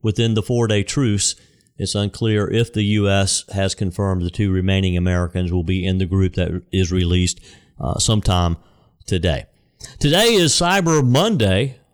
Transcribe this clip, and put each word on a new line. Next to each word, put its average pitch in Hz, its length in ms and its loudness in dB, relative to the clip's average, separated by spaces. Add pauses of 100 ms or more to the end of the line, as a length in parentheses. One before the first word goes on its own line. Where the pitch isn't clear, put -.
Within 113 320 0
the 110 80 0
four-day 107 420 0
truce, 104 520 -2 (420)
it's 101 160 -6
unclear 104 560 -2
if 113 220 0
the 107 120 0
U 104 260 2
S 98 340 0 (100)
has 98 220 -2
confirmed 95 480 -2
the 87 80 -2
two 101 200 0
remaining 95 440 0
Americans 90 560 0
will 90 120 0
be 92 220 -2
in 92 120 0
the 95 80 0
group 92 300 0
that 87 360 -2
is 92 200 0
released, 90 480 0 (400)
uh, - 200 -4
sometime 90 580 0 (480)
today. 85 400 -2 (540)
Today 196 340 2
is 175 200 2
Cyber 170 520 0
Monday. 127 760 2 (140)